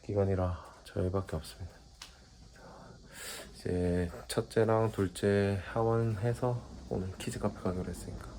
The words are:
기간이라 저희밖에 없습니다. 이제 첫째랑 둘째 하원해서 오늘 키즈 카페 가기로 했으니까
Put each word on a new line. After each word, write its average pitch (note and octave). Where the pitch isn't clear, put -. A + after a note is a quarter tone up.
기간이라 F#2+
저희밖에 F#2
없습니다. -
이제 F2+
첫째랑 A2+
둘째 G2+
하원해서 A2+
오늘 F#2+
키즈 -
카페 A#2+
가기로 F#2
했으니까 -